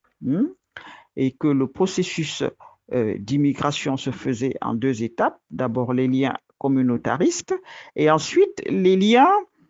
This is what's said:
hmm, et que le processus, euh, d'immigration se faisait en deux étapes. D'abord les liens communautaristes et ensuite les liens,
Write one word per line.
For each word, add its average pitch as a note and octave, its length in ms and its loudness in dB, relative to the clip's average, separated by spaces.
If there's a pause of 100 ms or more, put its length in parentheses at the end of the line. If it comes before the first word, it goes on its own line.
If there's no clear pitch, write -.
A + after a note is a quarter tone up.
(220)
hmm, D3+ 240 0 (720)
et C3+ 140 0
que D3+ 180 -2
le C3+ 180 2
processus, F3+ 760 -4 (520)
euh, A2 260 -2
d'immigration C#3 800 -2
se C3+ 140 -6
faisait B2+ 500 -4
en A#2 140 -4
deux A#2 280 -2
étapes. - 380 -4 (100)
D'abord B2 400 -4
les B2+ 160 0
liens C3 280 0 (240)
communautaristes C3 920 0 (420)
et D3+ 140 2
ensuite E4+ 560 2
les F#3+ 300 4
liens, A3+ 340 6 (400)